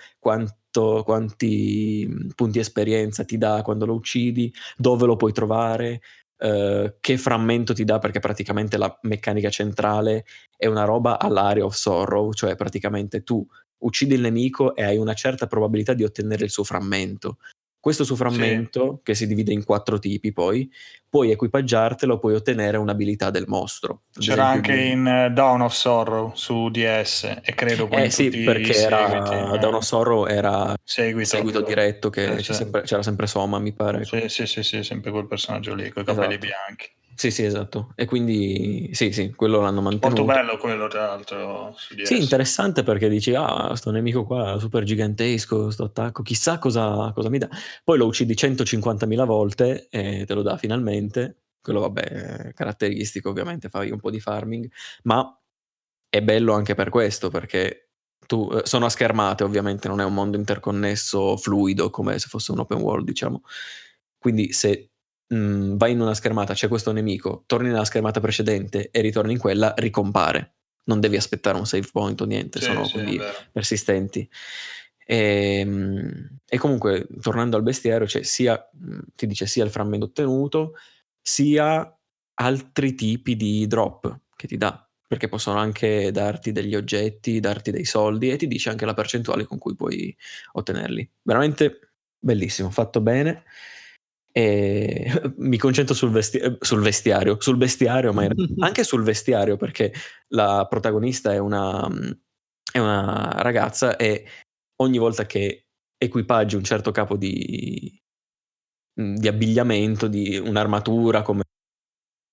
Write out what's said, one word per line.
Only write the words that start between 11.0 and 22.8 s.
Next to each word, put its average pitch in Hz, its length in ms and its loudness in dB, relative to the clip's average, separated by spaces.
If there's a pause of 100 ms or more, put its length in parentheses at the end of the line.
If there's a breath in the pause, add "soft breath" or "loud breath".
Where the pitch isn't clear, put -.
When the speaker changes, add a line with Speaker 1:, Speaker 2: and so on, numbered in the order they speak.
Speaker 1:
all'Area 101 460 4
of 95 100 -2
Sorrow, 101 580 2
cioè 95 220 0
praticamente 101 680 -4
tu 117 200 -2 (360 soft breath)
uccidi 135 340 0
il 123 80 4
nemico 123 540 0
e 107 80 -2
hai 104 140 2
una 107 180 0
certa 127 320 -2
probabilità 110 480 0
di 113 80 2
ottenere 107 400 -2
il 101 80 -4
suo 101 120 -4
frammento. 98 760 -2 (480 loud breath)
Questo 151 180 2
suo 127 120 0
Speaker 2:
Sì. 117 60 -4
Speaker 1:
frammento, 120 840 0
che 110 100 0
si 107 140 0
divide 104 260 0
in 104 100 0
quattro 104 360 2
tipi 101 340 -2
poi, 107 340 2 (400 loud breath)
puoi 131 220 6
equipaggiartelo, 117 880 2
puoi 107 160 2
ottenere 107 440 0
un'abilità 104 520 0